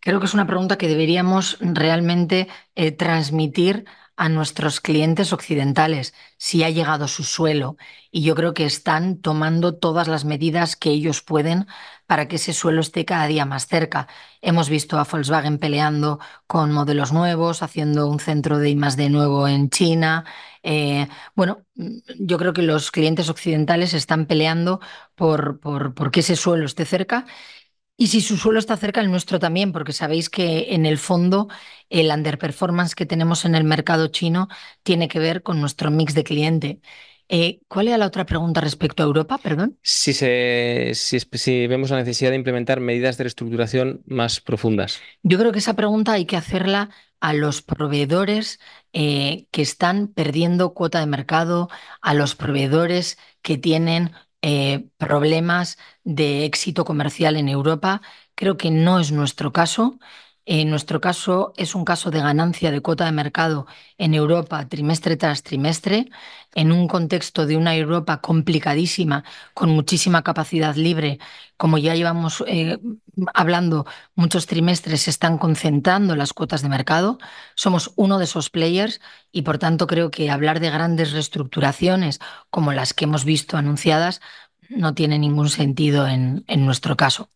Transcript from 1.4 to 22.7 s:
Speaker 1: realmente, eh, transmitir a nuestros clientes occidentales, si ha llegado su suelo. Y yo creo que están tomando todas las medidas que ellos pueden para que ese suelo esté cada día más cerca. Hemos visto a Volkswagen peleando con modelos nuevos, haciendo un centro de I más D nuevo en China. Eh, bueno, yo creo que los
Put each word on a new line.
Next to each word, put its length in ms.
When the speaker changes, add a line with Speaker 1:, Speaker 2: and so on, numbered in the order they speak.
Speaker 1:
realmente, 880
eh, 160
transmitir 920
a 120
nuestros 520
clientes 520
occidentales, 800
si 260
ha 60
llegado 360
su 160
suelo. 540
Y 120
yo 120
creo 180
que 120
están 560
tomando 560
todas 320
las 160
medidas 500
que 160
ellos 320
pueden 440
para 200
que 80
ese 180
suelo 280
esté 240
cada 240
día 180
más 220
cerca. 400
Hemos 300
visto 280
a 60
Volkswagen 540
peleando 600
con 240
modelos 400
nuevos, 500
haciendo 460
un 100
centro 400
de 120
I 40
más 220
D 120
nuevo 380
en 240
China. 540
Eh, 420
bueno, 260
yo 200
creo 140
que 100
los 280